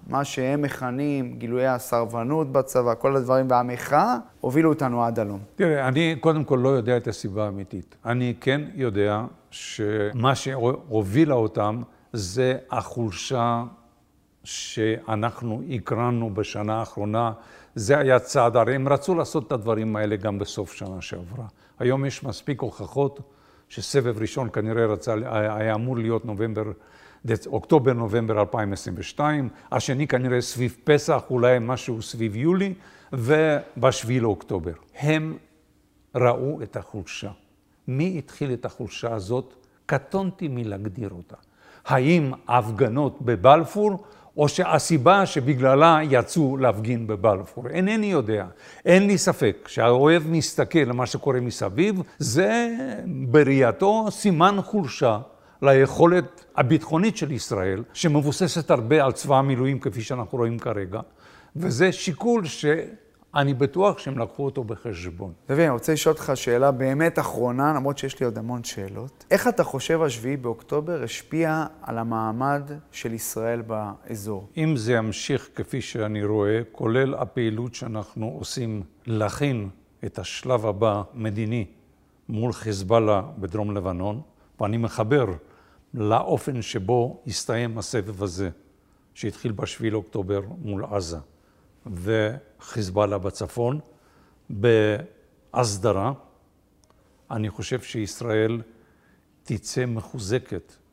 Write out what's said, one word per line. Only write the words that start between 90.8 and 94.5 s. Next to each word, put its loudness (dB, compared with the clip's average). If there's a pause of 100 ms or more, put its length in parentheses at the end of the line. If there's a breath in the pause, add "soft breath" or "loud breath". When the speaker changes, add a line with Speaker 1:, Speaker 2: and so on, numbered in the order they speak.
Speaker 2:
עזה, -4 (680 soft breath)
וחיזבאללה -2
בצפון, -4 (680 soft breath)